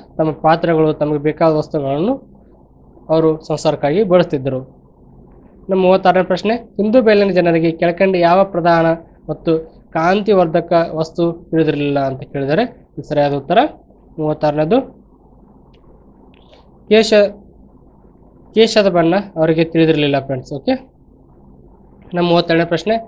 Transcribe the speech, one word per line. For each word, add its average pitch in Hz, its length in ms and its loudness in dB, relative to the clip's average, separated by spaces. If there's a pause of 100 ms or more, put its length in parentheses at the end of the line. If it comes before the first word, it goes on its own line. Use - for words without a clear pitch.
(180)
ತಮ್ಮ 156 140 0
ಪಾತ್ರೆಗಳು, 160 600 0
ತಮಗೆ 151 240 -4
ಬೇಕಾದ 156 360 0
ವಸ್ತುಗಳನ್ನು 151 600 -4 (960)
ಅವರು 160 200 2 (120)
ಸಂಸಾರಕ್ಕಾಗಿ 151 600 -2
ಬಳಸ್ತಿದ್ದರು. 160 560 0 (1080)
ನಮ್ಮ 190 140 0
ಮೂವತ್ತಾರನೇ 185 400 2
ಪ್ರಶ್ನೆ, 185 300 -2 (240)
ಸಿಂಧು 214 240 2
ಬಯಲಿನ 208 300 2
ಜನರಿಗೆ 170 400 2
ಕೆಳಕಂಡ 175 440 0
ಯಾವ 170 280 4
ಪ್ರಧಾನ 170 420 0 (440)
ಮತ್ತು 156 220 -6 (420)
ಕಾಂತಿವರ್ಧಕ 175 760 0 (220)
ವಸ್ತು 160 300 -4 (260)
ತಿಳಿದಿರಲಿಲ್ಲ 143 500 -2
ಅಂತ 135 220 -4
ಕೇಳಿದರೆ 139 420 -4 (360)
ಈ - 20 -14
ಸರಿಯಾದ 143 320 -2
ಉತ್ತರ 143 240 -2 (600)
ಮೂವತ್ತಾರನೇದು 151 580 -2 (2000)
ಕೇಶ, 214 240 4 (1400)
ಕೇಶದ 214 340 4
ಬಣ್ಣ 170 240 2 (220)
ಅವರಿಗೆ 160 280 0
ತಿಳಿದಿರಲಿಲ್ಲ 151 640 2
friends. 131 280 -8
okay, 147 200 -4 (1400)
ನಮ್ಮ 175 160 -2
ಮೂವತ್ತೆರಡನೇ 170 360 2
ಪ್ರಶ್ನೆ, 175 300 -2 (120)